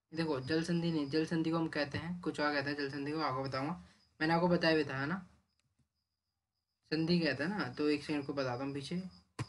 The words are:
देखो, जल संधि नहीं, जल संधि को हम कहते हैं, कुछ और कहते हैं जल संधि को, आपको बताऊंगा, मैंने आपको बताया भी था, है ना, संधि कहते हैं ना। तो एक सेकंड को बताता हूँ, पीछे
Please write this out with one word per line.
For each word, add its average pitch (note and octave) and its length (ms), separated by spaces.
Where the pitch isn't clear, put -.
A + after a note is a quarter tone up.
देखो, D#3 300
जल D#3+ 220
संधि E3+ 280
नहीं, D3 180
जल D#3+ 160
संधि D#3+ 260
को E3 60
हम D#3+ 120
कहते D3 280
हैं, F3 240
कुछ D3+ 180
और D3 140
कहते C#3+ 160
हैं C#3+ 80
जल C#3+ 120
संधि C#3+ 220
को, D#3+ 100
आपको C3+ 220
बताऊंगा, C3+ 300
मैंने D#3 140
आपको E3+ 140
बताया E3 280
भी D#3 100
था, C3 140
है C3+ 80
ना, F3 100
संधि D#3+ 280
कहते C#3+ 240
हैं E3 60
ना। F3+ 200
तो D3 200
एक D3 140
सेकंड D3 220
को C#3+ 80
बताता C3 300
हूँ, C#3 100
पीछे C#3+ 280